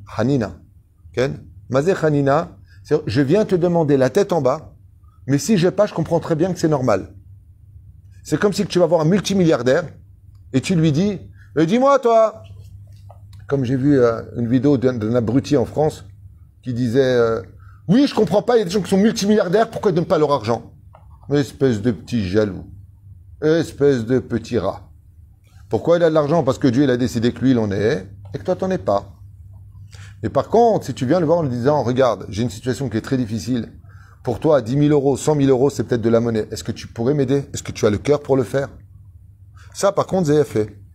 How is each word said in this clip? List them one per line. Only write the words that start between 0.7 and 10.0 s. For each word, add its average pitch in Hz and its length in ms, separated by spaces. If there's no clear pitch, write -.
Ken ? 139 320
Mazé 147 320
Hanina, 147 560
c'est, 151 220
je 120 160
viens 185 240
te 202 80
demander 165 440
la 127 120
tête 196 240
en 160 80
bas, 135 340
mais 139 100
si 214 200
j'ai 170 140
pas, 196 140
je - 80
comprends 165 260
très 170 160
bien 180 160
que 175 80
c'est 165 80
normal. 123 460
C'est 156 160
comme 202 140
si 202 120
tu - 140
vas 175 80
voir 160 140
un 151 40
multimilliardaire 165 800